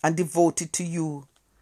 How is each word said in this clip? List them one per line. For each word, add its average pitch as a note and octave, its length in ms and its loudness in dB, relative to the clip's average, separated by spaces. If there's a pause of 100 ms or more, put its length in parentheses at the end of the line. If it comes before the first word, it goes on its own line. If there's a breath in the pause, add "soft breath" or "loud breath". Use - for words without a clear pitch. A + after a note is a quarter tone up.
and D#3+ 120 2
devoted E3 580 2
to F3+ 100 -4
you D#3+ 440 -6 (340)